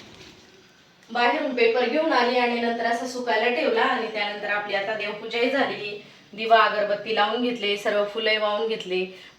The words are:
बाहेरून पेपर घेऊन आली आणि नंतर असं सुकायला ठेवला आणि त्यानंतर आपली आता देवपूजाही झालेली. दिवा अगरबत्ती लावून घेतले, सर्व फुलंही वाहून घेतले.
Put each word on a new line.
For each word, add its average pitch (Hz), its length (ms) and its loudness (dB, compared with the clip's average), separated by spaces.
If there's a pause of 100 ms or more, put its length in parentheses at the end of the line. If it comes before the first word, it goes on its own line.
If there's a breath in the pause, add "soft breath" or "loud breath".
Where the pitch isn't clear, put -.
(1120)
बाहेरून 254 440 2
पेपर 240 340 2
घेऊन 311 240 2
आली 247 240 2
आणि 240 240 2
नंतर 233 240 0
असं 240 220 -2
सुकायला 240 420 0
ठेवला 240 320 2
आणि 226 260 0
त्यानंतर 208 420 -6
आपली 208 260 -2
आता 202 180 -4
देवपूजाही 214 560 -4
झालेली. 247 540 -2 (300 loud breath)
दिवा 220 260 4
अगरबत्ती 208 560 0
लावून 220 260 2
घेतले, 202 360 -2
सर्व 208 280 0
फुलंही 214 320 0
वाहून 214 300 0
घेतले. 185 380 -4 (340 loud breath)